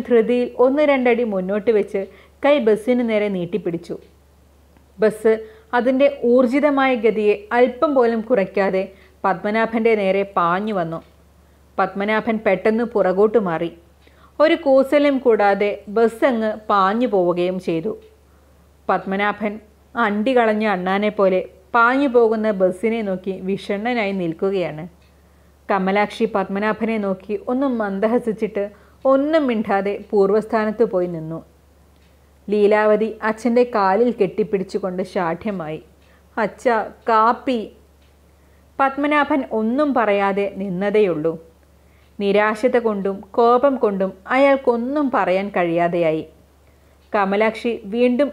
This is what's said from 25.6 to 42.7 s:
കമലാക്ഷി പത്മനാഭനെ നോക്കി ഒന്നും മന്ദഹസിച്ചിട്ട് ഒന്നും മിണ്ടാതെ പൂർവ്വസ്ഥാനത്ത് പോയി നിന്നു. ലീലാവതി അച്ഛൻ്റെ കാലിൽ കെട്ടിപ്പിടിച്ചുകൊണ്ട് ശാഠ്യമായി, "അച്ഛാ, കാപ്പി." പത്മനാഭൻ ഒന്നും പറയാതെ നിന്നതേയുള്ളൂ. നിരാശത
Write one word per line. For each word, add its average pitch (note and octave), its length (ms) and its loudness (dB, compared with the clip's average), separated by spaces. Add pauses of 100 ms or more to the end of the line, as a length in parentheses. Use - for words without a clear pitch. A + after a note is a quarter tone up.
കമലാക്ഷി G#3 560 0 (100)
പത്മനാഭനെ G#3+ 600 -2
നോക്കി G3 380 -6 (120)
ഒന്നും B3+ 300 -2
മന്ദഹസിച്ചിട്ട് G#3 840 -2 (420)
ഒന്നും C#4+ 420 2
മിണ്ടാതെ G3+ 460 -2 (160)
പൂർവ്വസ്ഥാനത്ത് G#3+ 840 2
പോയി F3+ 160 0
നിന്നു. D#3+ 320 -8 (1080)
ലീലാവതി G#3 600 4 (200)
അച്ഛൻ്റെ A#3 340 0 (120)
കാലിൽ G#3 340 2 (100)
കെട്ടിപ്പിടിച്ചുകൊണ്ട് F#3+ 840 -4
ശാഠ്യമായി, E3+ 760 -6 (580)
"അച്ഛാ, A3+ 400 -2 (320)
കാപ്പി." A#3 500 2 (1200)
പത്മനാഭൻ C#4+ 640 0 (160)
ഒന്നും B3+ 340 0
പറയാതെ G3+ 520 0 (160)
നിന്നതേയുള്ളൂ. F#3+ 720 0 (840)
നിരാശത G#3+ 580 0